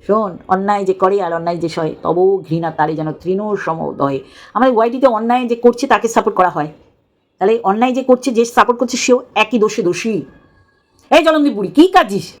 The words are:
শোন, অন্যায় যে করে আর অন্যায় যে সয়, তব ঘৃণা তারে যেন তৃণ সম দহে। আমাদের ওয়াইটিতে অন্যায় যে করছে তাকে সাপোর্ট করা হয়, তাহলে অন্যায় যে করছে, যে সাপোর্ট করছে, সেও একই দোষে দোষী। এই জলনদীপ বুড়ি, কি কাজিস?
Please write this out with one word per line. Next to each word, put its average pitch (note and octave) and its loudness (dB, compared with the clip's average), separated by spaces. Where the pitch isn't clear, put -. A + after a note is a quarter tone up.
শোন, G3 -2
অন্যায় G3 -2
যে F#3 0
করে F#3+ 0
আর E3+ -4
অন্যায় E3+ -4
যে E3 -4
সয়, D#3+ -4
তব F3+ 0
ঘৃণা E3 -4
তারে D#3 -2
যেন D#3 -6
তৃণ G3 -4
সম D#3+ -6
দহে। C#3 -2
আমাদের B3 2
ওয়াইটিতে A#3+ 2
অন্যায় A#3+ 0
যে A#3 0
করছে A#3+ 2
তাকে G#3 0
সাপোর্ট A3 0
করা F#3 4
হয়, D#3 -6
তাহলে A3+ 0
অন্যায় A3+ 0
যে C4 -2
করছে, B3+ 2
যে A3+ 2
সাপোর্ট A#3 2
করছে, B3 -2
সেও B3 2
একই G#3+ 0
দোষে G#3+ 0
দোষী। F3+ -2
এই D#4 6
জলনদীপ D4+ 2
বুড়ি, G3 -4
কি C#4+ 6
কাজিস? A3 0